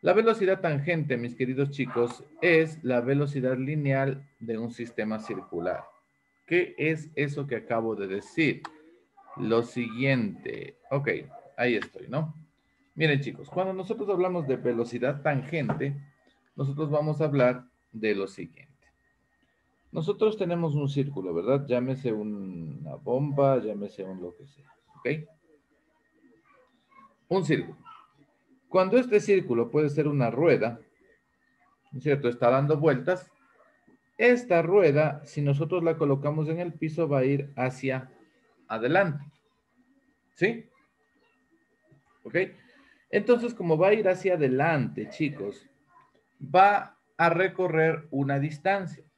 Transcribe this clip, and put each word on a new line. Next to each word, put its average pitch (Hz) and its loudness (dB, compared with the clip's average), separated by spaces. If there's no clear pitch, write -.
La 170 4
velocidad 208 4
tangente, 151 0
mis 120 -6
queridos 131 -2
chicos, 120 -2
es 160 2
la 123 2
velocidad 139 0
lineal 139 -2
de 113 -6
un 117 -6
sistema 110 -6
circular. 90 -6
¿Qué 175 -2
es 156 -4
eso 143 -4
que 131 -6
acabo 113 -4
de 98 -6
decir? 101 -2
Lo 113 2
siguiente. 120 -4
Ok, 139 -2
ahí 123 0
estoy, 95 -8
¿no? 156 -4
Miren, 147 2
chicos, - -10
cuando 190 -4
nosotros 196 -6
hablamos 180 0
de 131 0
velocidad 120 -2
tangente, 143 -4
nosotros 143 -4
vamos 151 -2
a 156 2
hablar 127 2
de 107 -2
lo 98 -2
siguiente. - -16
Nosotros 202 0
tenemos 170 0
un 143 2
círculo, 135 -2
¿verdad? 123 0
Llámese 123 -2
una 95 -8
bomba, 139 2
llámese 101 -8
un 92 -12
lo 87 -12
que - -20
sea, - -20
¿ok? 156 -6
Un 185 0
círculo. 139 -2
Cuando 190 2
este 247 4
círculo 123 0
puede 151 2
ser 147 0
una 143 0
rueda, 120 2
¿no 139 -12
es 131 -14
cierto? 139 2
Está 120 4
dando 143 4
vueltas. 147 0
Esta 240 4
rueda, 156 4
si - -8
nosotros 156 0
la 165 2
colocamos 147 0
en 160 -2
el 175 -6
piso, 160 -4
va 143 2
a 127 4
ir 139 0
hacia 131 -4
adelante. 143 0
¿Sí? 226 -2
¿Ok? 110 -8
Entonces, 233 4
como 165 0
va 180 6
a 214 8
ir 214 2
hacia 185 2
adelante, 135 0
chicos, 139 -6
va 190 4
a 170 6
recorrer 165 0
una 139 0
distancia. 170 -4